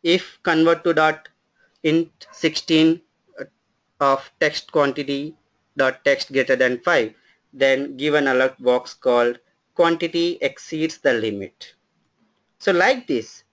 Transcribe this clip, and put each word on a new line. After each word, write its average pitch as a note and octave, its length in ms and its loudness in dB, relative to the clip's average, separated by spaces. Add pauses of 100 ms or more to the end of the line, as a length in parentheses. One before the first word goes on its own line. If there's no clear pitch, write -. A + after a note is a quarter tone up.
if F3 400 -2
convert E3 400 2
to E3+ 100 0
dot D#3 360 0 (540)
int D#3+ 480 -2
sixteen D#3+ 720 0 (960)
of C3+ 400 0
text - 320 -4
quantity C#3+ 640 -4 (400)
dot C3 300 -2
text C#3 260 0
greater C3+ 240 0
than B2 240 0
five, A#2+ 340 0 (400)
then C3+ 440 -2
give D3 160 -2
an C#3+ 140 2
alert C3 340 0
box B2 320 -2
called A#2+ 460 0 (340)
quantity E3+ 680 0
exceeds D#3 580 -6
the C3 140 0
limit. G#2 600 -6 (880)
So G3+ 120 0
like A3 360 0
this - 460 -6